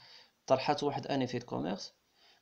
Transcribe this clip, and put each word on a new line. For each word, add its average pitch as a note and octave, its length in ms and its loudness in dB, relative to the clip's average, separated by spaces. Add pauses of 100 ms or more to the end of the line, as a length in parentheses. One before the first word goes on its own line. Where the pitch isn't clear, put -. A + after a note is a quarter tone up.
(460)
طرحات C3+ 360 4
واحد C#3 240 0
ان C#3 140 0
ايفي B2 180 0
دو - 80 -10
كوميرس، E3 460 -4 (500)